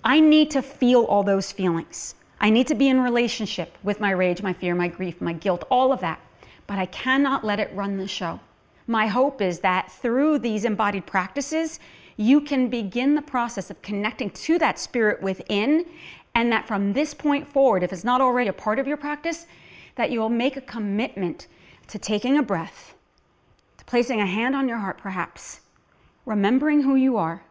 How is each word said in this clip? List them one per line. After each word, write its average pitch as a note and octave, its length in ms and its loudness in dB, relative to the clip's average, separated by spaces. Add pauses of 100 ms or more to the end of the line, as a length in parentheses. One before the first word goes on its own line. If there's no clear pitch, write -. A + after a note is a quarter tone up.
I C4 160 4
need D#4 320 6
to C4+ 100 2
feel B3 420 4
all G3+ 200 2
those G3 260 0
feelings. - 680 -4 (260)
I G#3 80 4
need A#3 180 4
to D4+ 80 0
be C4+ 140 4
in C4 100 4
relationship A#3+ 840 -2
with G3+ 180 -4
my G3+ 100 0
rage, F3+ 300 0
my G3 100 -2
fear, F3 240 -2
my F3 140 0
grief, F3 320 -8
my F3 100 -2
guilt, F3 380 -2
all C4 240 4
of F#3+ 80 -4
that. D#3+ 180 -6 (480)
But G3 100 -6
I F#3 100 -2
cannot C4+ 580 0
let G#3 160 0
it - 120 -4
run G3 240 -4
the F#3+ 100 -6
show. F3 340 -8 (460)
My A3 200 0
hope B3+ 340 0
is F3+ 180 0
that F#3 300 0
through C4+ 500 0
these G#3+ 260 -2
embodied G3+ 400 -2
practices, C#4+ 760 -4 (380)
you B3+ 240 4
can C4+ 260 0
begin A#3+ 480 0
the D4 60 0
process A#3 480 -4
of - 120 -14
connecting G#3 500 -4
to - 280 0
that B3+ 180 2
spirit A3 440 0
within, G#3+ 640 0 (500)
and A#3 160 2
that A3 160 -2
from G3+ 260 0
this D4 200 0
point C#4+ 340 -2
forward, A#3 360 4
if F3+ 100 -4
it's F3 100 -10
not B3 180 2
already B3 280 2
a F#3 40 -4
part G#3+ 260 -2
of B3+ 80 -2
your D4 100 -2
practice, D4 500 -6 (480)
that A#3 160 -2
you A#3 80 -2
will A3 100 0
make A#3+ 280 0
a C4 40 -10
commitment G3+ 880 -4 (400)
to - 100 -12
taking A3 400 0
a D4 60 2
breath, F3+ 520 -6 (800)
to - 80 -20
placing A#3+ 360 0
a G3+ 40 2
hand A3+ 300 -2
on C4+ 120 0
your A#3 100 -4
heart G3 200 -6
perhaps, - 640 -10 (640)
remembering C4 560 2
who C4+ 140 2
you C4 220 2
are E3 340 -4